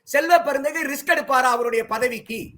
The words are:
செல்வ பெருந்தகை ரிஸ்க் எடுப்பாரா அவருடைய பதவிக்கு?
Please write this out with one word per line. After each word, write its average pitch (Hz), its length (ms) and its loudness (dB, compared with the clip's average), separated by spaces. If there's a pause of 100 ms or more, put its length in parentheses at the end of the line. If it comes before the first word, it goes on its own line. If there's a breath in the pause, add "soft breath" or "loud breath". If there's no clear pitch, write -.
செல்வ 330 300 2
பெருந்தகை 285 440 -4
ரிஸ்க் 285 280 -4
எடுப்பாரா 262 400 2
அவருடைய 233 360 0
பதவிக்கு? 226 520 -4 (200)